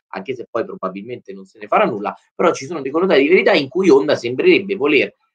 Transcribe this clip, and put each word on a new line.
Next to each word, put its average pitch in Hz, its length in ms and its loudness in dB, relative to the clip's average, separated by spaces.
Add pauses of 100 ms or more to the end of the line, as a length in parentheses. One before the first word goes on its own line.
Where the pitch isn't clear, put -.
anche 95 260 -10
se 110 160 -14
poi 110 140 -4
probabilmente 95 680 -12
non 98 120 -18
se 107 160 -20
ne 104 80 -16
farà 202 160 2
nulla, 107 320 -6 (180)
però 180 180 0
ci - 120 -10
sono 156 160 -10
dei 135 100 -8
connotati 165 320 2
di 147 60 2
verità 208 240 4
in 143 160 0
cui 185 220 2
Honda 143 260 4
sembrerebbe 123 580 0
voler 127 400 0 (200)